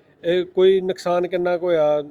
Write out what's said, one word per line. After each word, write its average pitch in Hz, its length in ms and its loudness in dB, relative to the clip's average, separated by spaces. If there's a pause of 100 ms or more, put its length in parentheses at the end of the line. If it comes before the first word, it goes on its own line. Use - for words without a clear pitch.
(240)
ਇਹ 175 220 0
ਕੋਈ 185 360 2
ਨੁਕਸਾਨ 180 460 -2
ਕਿੰਨਾ 175 300 -2
ਕੁ 165 80 -6
ਹੋਇਆ? 151 460 0